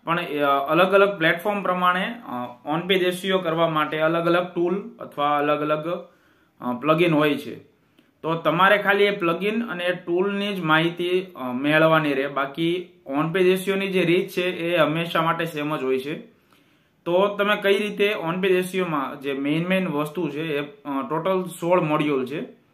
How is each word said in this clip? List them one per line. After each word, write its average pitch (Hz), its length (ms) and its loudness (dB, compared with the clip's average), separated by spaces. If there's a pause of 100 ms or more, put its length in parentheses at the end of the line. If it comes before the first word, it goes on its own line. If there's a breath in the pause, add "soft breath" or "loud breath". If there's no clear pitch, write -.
પણ, 165 180 0
અ, 143 480 0
અલગ 185 240 4
અલગ 196 240 4
પ્લેટફોર્મ 170 460 0
પ્રમાણે, 180 420 2
અ, 123 400 -8 (300)
on 180 140 -4
page 185 200 2
S 180 160 -6
E 190 60 -2
O 190 60 2
કરવા 165 320 0
માટે 156 300 0
અલગ 165 260 2
અલગ 175 280 0
ટૂલ 190 460 -2
અથવા 147 380 -2
અલગ 147 240 0
અલગ, 151 260 -2 (760 soft breath)
અ, 123 200 -6
પ્લગઇન 165 320 4
હોય 147 240 4
છે. 113 180 -10 (680 soft breath)
તો 160 120 -2
તમારે 175 420 4
ખાલી 202 260 4
એ 202 80 4
પ્લગઇન 185 520 -2
અને 175 200 -8
એ 180 120 0
ટૂલની 202 600 -2
જ 185 40 -6
માહિતી, 170 760 0
અ, 127 160 -8
મેળવવાની 151 600 4
રહે. 135 140 0
બાકી 165 640 -4 (180)
on 160 280 -2
page 185 200 4
S 185 140 -4
E - 20 0
O 196 40 0
ની 196 120 -2
જે 180 160 0
રીત 180 260 2
છે 180 140 -4
એ 175 340 -2
હંમેશા 165 440 0
માટે 165 240 0
સેમ 151 320 -4
જ 131 60 -4
હોય 131 160 0
છે. 143 160 -6 (920 soft breath)
તો 180 220 4
તમે 202 280 0
કઈ 196 220 2
રીતે 202 380 0 (140)
on 185 140 -2
page 185 160 4
S 180 160 -6
E 185 40 0
O 180 60 0
માં 139 360 -4
જે 139 120 -4
મેઇન 147 340 -2
મેઇન 185 200 0
વસ્તુ 151 420 -4
છે 151 280 -6
એ, 147 40 -2
અ, 139 480 -8
ટોટલ 180 340 -2
સોળ 170 380 0
મોડ્યુલ 151 440 0
છે 156 340 -10 (140)